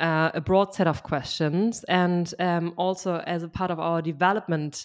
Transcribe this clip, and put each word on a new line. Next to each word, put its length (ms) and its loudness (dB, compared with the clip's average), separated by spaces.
uh, 340 2
a 80 -4
broad 320 2
set 120 2
of 160 0
questions, 800 -2
and, 560 2
um, 360 0
also 500 -2
as 160 -4
a 60 -8
part 220 -4
of 100 -4
our 220 0
development, 840 0